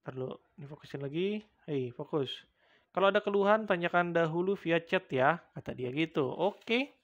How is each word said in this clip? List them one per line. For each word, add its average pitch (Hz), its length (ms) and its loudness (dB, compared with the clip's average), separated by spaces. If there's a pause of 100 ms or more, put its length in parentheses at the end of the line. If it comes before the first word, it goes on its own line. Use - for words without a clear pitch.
Ntar 143 160 -12
dulu, 131 240 -8 (160)
difokusin 143 480 -12
lagi. 185 400 -4 (240)
Hei, 127 240 -4
fokus. 143 400 -4 (560)
"Kalau 196 240 2
ada 202 80 2
keluhan, 202 480 2
tanyakan 175 400 2
dahulu 170 480 0
via 165 240 2
chat - 320 -2
ya," 139 240 4 (160)
kata 131 240 -10
dia 127 160 -4
gitu. 160 400 0
Oke. 226 720 -2